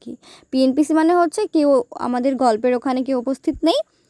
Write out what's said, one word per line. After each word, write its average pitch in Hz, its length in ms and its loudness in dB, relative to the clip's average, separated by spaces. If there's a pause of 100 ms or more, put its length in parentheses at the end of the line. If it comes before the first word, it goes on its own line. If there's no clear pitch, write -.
কি। 240 160 -16 (340)
পিএনপিসি 262 440 2
মানে 320 200 4
হচ্ছে 349 320 0
কেউ 285 440 2
আমাদের 254 460 -2
গল্পের 247 380 0
ওখানে 254 280 -2
কেউ 254 160 -4
উপস্থিত 269 360 -4 (100)
নেই, 349 120 2 (340)